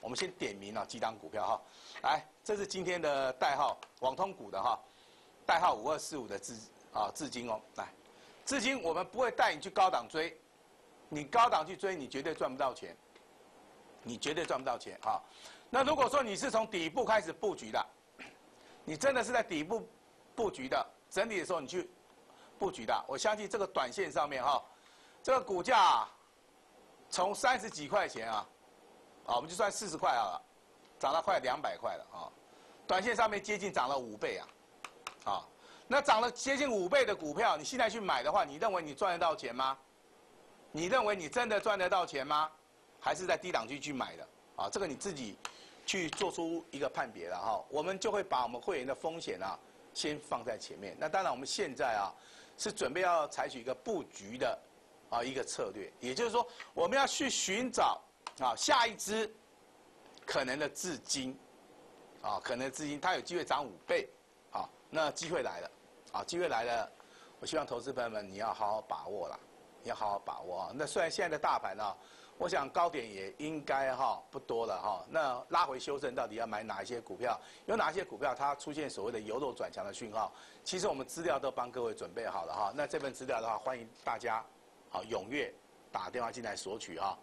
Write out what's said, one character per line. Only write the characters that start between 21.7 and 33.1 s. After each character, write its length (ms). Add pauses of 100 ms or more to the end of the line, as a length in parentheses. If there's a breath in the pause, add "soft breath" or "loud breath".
布 120
局 160
的， 200
我 120
相 180
信 100
这 120
个 80
短 260
线 180
上 180
面 140
哈， 200 (600 loud breath)
这 100
个 80
股 220
价 160
啊， 320 (1000)
从 240
三 260
十 80
几 180
块 220
钱 220
啊， 180 (800)
啊， 100
我 60
们 60
就 60
算 160
四 200
十 80
块 180
好 160
了， 100 (560)
涨 140
到 80
快 180
两 220
百 160
块 200
了 140
啊， 220 (540 loud breath)
短 160
线 120